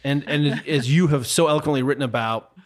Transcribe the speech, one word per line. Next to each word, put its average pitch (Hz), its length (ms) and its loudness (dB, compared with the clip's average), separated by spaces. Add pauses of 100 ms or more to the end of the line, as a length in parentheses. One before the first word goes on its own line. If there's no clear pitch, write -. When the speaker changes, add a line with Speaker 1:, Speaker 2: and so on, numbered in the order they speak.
Speaker 1:
And, 139 240 -2
and 147 380 0
Speaker 2:
<laughs> - 20 -12
Speaker 1:
as 135 240 0
you 165 180 4
have 135 180 0
so 165 220 2
eloquently 151 340 0
written 143 200 -2
about, 113 480 -4 (160)